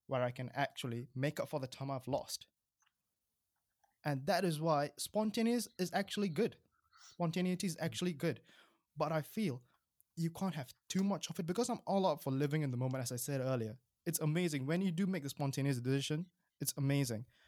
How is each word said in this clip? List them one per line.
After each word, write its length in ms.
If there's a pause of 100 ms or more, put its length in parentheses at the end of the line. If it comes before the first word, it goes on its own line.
where 160
I 80
can 240
actually 600
make 260
up 100
for 100
the 60
time 240
I've 180
lost. 380 (1600)
And 220
that 180
is 160
why 380
spontaneous 680 (120)
is 160
actually 340
good. 280 (580)
Spontaneity 520
is 140
actually 320
good. 280 (560)
But 160
I 100
feel 400 (540)
you 140
can't 240
have 180 (160)
too 140
much 280
of 80
it 80
because 220
I'm 180
all 200
out 160
for 80
living 320
in 80
the 60
moment, 260
as 100
I 40
said 240
earlier. 360 (300)
It's 140
amazing. 460
When 160
you 100
do 140
make 160
the 80
spontaneous 480
decision, 480 (340)
it's 160
amazing. 480 (240)